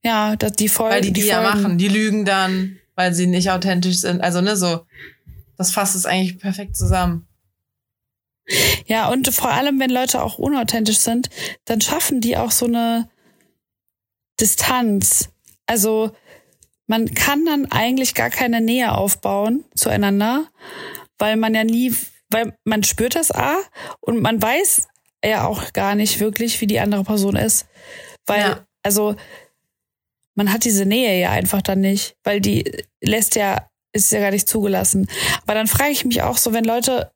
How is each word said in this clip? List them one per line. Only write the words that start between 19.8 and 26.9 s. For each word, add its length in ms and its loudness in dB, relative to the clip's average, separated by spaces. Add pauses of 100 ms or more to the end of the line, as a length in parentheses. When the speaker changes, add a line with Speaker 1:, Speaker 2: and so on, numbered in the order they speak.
Speaker 1:
weil 180 0
man 180 0
ja 100 2
nie, 300 2 (340)
weil 260 -2 (100)
man 200 0
spürt 320 0
das 140 0
A 260 0 (440)
und 200 0
man 220 2
weiß 460 2 (360)
ja 220 0
auch 260 -6
gar 220 0
nicht 260 0
wirklich, 400 -2
wie 60 0
die 140 2
andere 240 0